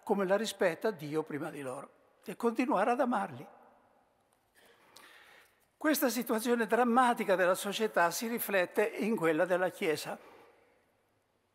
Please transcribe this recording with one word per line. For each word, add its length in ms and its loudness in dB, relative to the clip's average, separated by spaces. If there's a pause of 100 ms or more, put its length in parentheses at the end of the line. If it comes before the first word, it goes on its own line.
come 220 0
la 100 2
rispetta 560 -2
Dio 320 -4
prima 260 -8
di 120 -12
loro, 280 -10 (360)
e 100 -10
continuare 560 0
ad 80 0
amarli. 480 -4 (2250)
Questa 320 2
situazione 580 0
drammatica 680 4
della 200 4
società 560 0
si 160 -6
riflette 560 0
in 320 -2
quella 300 2
della 240 0
Chiesa. 460 -4 (1400)